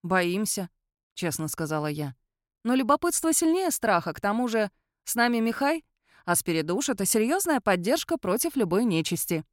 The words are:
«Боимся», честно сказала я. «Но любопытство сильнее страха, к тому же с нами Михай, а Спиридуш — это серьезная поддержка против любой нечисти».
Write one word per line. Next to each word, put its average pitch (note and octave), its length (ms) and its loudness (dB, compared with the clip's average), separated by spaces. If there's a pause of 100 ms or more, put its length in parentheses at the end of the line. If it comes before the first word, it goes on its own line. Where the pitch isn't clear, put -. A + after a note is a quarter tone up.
«Боимся», F#3 680 0 (440)
честно D#3 360 -4
сказала D3+ 380 -2
я. D3 280 -6 (480)
«Но A#3 100 0
любопытство C4+ 600 2
сильнее E4+ 380 2
страха, F3+ 420 0
к - 80 -10
тому A3+ 260 0
же G#3+ 240 0 (320)
с - 120 -4
нами A#3+ 240 2
Михай, A#3 440 0 (400)
а F3 140 2
Спиридуш — E3+ 520 0
это G3+ 140 -2
серьезная C#4 560 2
поддержка G3+ 580 0
против G3+ 380 -2
любой G#3 300 2
нечисти». E3 680 0